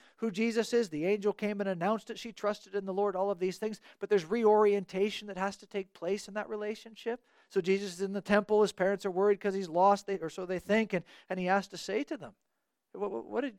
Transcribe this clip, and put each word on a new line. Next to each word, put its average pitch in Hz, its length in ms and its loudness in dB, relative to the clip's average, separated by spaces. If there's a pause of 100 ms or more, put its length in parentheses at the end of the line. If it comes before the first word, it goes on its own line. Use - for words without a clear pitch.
(160)
who 226 140 -2
Jesus 220 440 0
is. 233 140 4
The 156 180 -2
angel 202 260 2
came 208 280 -4
and 196 100 -2
announced 196 400 -2
it. 202 80 -10
She 233 140 -12
trusted 202 420 -4
in 196 100 -2
the 190 80 -6
Lord, 202 220 0
all 196 160 0
of 190 80 -2
these 185 180 -2
things. 214 240 -6 (200)
But 196 100 -4
there's 185 160 4
reorientation 208 1040 4
that 190 100 -10
has 196 200 -2
to - 80 -20
take 196 280 -8
place 196 320 -4
in 196 80 -14
that 208 160 -6
relationship. 220 680 -8 (280)
So 196 120 0
Jesus 190 340 0
is 175 80 -6
in 196 100 -4
the 202 80 -4
temple. 208 400 4
His 202 120 4
parents 196 340 -2
are 196 40 -2
worried 196 300 4
'cause 196 140 -2
he's 190 160 -4
lost, 196 360 4
they, 196 120 -4
or 160 100 -6
so 185 160 -10
they 180 140 -4
think, 208 340 0
and, 175 120 -2 (260)
and 190 100 -6
he 180 60 -2
has 190 220 2
to 175 100 -14
say 214 260 -4
to 311 140 -8
them, 170 140 -16 (600)
"What, 196 180 -6
what, 117 140 -8
what 214 180 -4
did, 254 160 -6